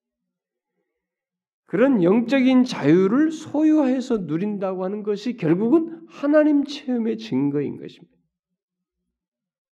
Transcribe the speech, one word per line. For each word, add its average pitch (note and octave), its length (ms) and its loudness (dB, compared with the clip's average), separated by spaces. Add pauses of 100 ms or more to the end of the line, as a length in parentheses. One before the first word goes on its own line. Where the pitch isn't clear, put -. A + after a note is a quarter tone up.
(1700)
그런 A#3 360 2
영적인 B3 640 4
자유를 F#3+ 680 2
소유해서 C#4+ 880 0
누린다고 F#3 680 -6
하는 G3+ 200 -6
것이 G#3 320 -6
결국은 A3+ 720 0
하나님 D4 560 2
체험의 A#3 540 -6
증거인 C#3+ 600 -4
것입니다. - 340 -18 (1600)